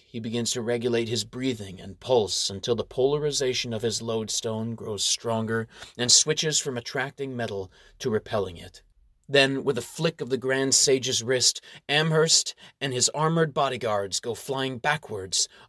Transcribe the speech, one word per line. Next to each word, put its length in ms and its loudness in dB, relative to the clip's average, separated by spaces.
he 140 -8
begins 300 -2
to 100 -2
regulate 480 0
his 160 -2
breathing 560 -4
and 180 -16
pulse 500 2
until 240 -2
the 120 -2
polarization 880 0
of 80 -4
his 200 -2
lodestone 720 -4
grows 280 -6
stronger 640 0
and 120 0
switches 480 4
from 200 -2
attracting 580 -6
metal 340 -4
to 100 -2
repelling 460 -2
it. 260 -18
Then, 380 4
with 120 2
a 40 -2
flick 400 -4
of 80 -6
the 80 0
Grand 360 0
Sage's 480 4
wrist, 380 2
Amherst 640 2
and 140 -2
his 160 2
armored 440 2
bodyguards 680 -2
go 140 -4
flying 420 -4
backwards 720 -2